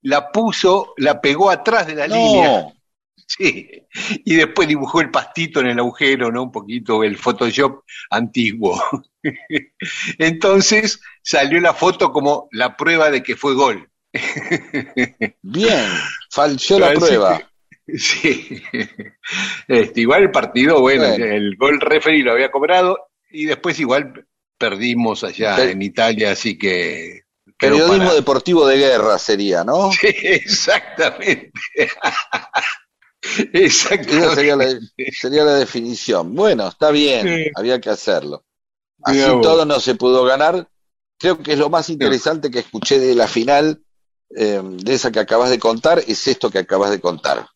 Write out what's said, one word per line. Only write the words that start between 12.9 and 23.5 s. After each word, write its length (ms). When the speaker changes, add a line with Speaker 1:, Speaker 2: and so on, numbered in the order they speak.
Speaker 1:
de 120
que 120
fue 180
gol. 340
<laughs> 1300
Speaker 2:
Bien, 420
falseó 480
la 80
Speaker 1:
Así 120
Speaker 2:
prueba. 380
Speaker 1:
que, 140
<laughs> 0
sí. 640
Este, 340
igual 220
el 80
partido, 500
bueno, 260
Speaker 2:
Bueno. 180
Speaker 1:
el 300
gol 240
referee 440
lo 80
había 180
cobrado 480
y 160
después 340